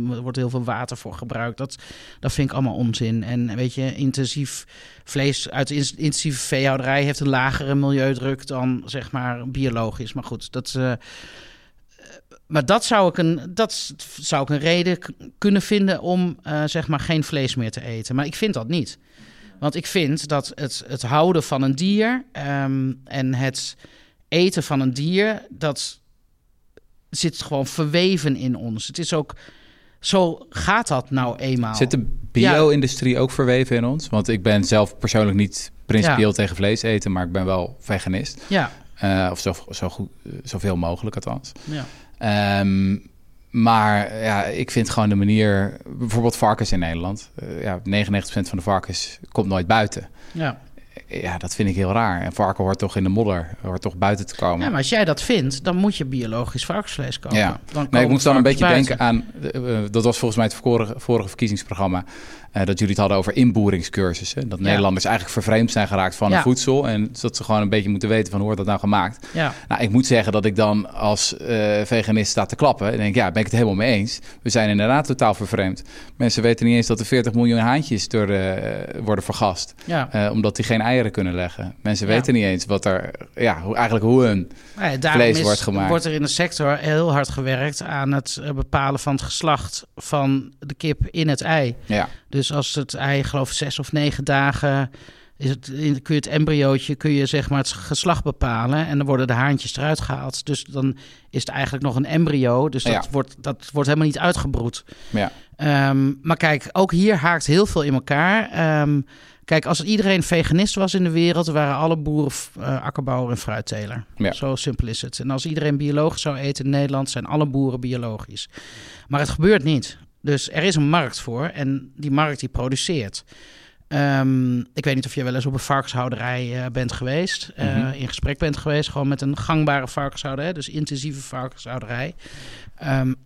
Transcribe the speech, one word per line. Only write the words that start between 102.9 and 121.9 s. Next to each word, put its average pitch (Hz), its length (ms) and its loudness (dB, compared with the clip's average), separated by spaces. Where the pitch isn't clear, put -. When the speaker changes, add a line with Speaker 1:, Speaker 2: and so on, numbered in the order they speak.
Speaker 2:
Ja. 104 180 0
Speaker 1:
wordt, 135 300 -2
dat - 320 -8
wordt 143 160 0
helemaal 151 200 4
niet 135 100 -2
uitgebroed. 139 640 -2
Speaker 2:
Ja. 104 220 0
Speaker 1:
Ehm, 139 560 4
maar 160 140 0
kijk, 151 360 0
ook 185 200 2
hier 196 240 6
haakt 160 300 2
heel 180 200 6
veel 165 160 0
in 139 120 2
elkaar. 170 560 2
Ehm, 151 500 2
kijk, 156 220 2
als 160 160 0
iedereen 196 400 2
veganist 175 520 2
was 190 200 0
in 180 100 2
de 170 60 2
wereld, 170 360 2
waren 147 300 0
alle 165 200 2
boeren 151 340 0
f-, - 200 -10
eh, 131 220 -4
akkerbouwer 127 480 -2
en 120 80 -2
fruitteler. 107 640 -8
Speaker 2:
Ja. - 160 0
Speaker 1:
Zo 135 240 -4
simpel 127 300 -4
is 113 160 -6
het. 123 160 -10
En 127 120 -6
als 135 160 -4
iedereen 151 300 0
biologisch 147 460 0
zou 143 140 -4
eten 139 280 -6
in 139 60 -2
Nederland, 139 400 0
zijn - 160 -6
alle 151 200 0
boeren 131 340 0
biologisch. 120 680 -8
Maar 143 120 0
het 143 80 0
gebeurt 175 360 4
niet. 147 340 0
Dus 143 300 -2
er 156 100 -2
is 185 120 2
een 147 140 2
markt 156 320 0
voor 123 260 -6
en 135 500 -4